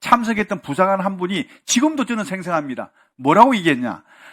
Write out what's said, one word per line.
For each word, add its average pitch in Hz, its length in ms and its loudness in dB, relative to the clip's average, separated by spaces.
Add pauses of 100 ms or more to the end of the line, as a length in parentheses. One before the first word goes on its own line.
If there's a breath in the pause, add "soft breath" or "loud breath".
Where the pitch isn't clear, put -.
참석했던 214 600 -2
부사관 190 400 0
한 190 160 -4
분이 180 320 -4 (180 soft breath)
지금도 277 380 0
저는 220 200 -4
생생합니다. 160 680 -6 (240)
뭐라고 202 400 6
얘기했냐? 123 460 -2 (300 soft breath)